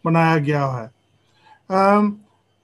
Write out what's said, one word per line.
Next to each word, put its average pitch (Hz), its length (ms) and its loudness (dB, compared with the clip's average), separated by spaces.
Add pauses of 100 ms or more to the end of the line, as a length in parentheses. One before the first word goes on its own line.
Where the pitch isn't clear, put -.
बनाया 165 320 2
गया 143 280 -2
है। 123 260 -10 (800)
अम, 202 460 2 (460)